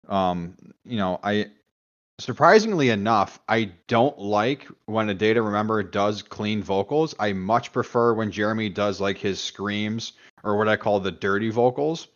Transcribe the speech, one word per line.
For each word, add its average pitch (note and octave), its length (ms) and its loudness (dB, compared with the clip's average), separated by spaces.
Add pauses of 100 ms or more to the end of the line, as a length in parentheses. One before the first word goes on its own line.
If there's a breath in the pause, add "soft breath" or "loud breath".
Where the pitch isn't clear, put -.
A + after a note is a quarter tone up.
Um, F2+ 480 -2 (300)
you A#2+ 120 -8
know, F#2 260 -2
I, G#2 260 -2 (720)
surprisingly E3+ 720 4
enough, G#2 480 2 (100)
I A2 220 0 (160)
don't A#2+ 320 2
like G#2 480 0 (180)
when G#2+ 240 -2
A G2+ 60 0
Day G#2+ 180 2
to A#2 80 4
Remember G#2+ 400 0
does G2+ 400 -2
clean G#2+ 400 -4
vocals. G2+ 560 0
I G#2 160 -2
much G2+ 380 -2
prefer A#2+ 420 2
when G#2+ 180 -2
Jeremy G#2+ 380 -2
does, G2 320 -2
like, G2 160 -2
his F#2+ 220 -4
screams G#2 720 -6 (300 soft breath)
or G#2 120 0
what G#2+ 140 2
I G#2+ 80 4
call G#2 220 0
the F#2+ 120 -4
dirty G2+ 380 -2
vocals B2+ 680 -2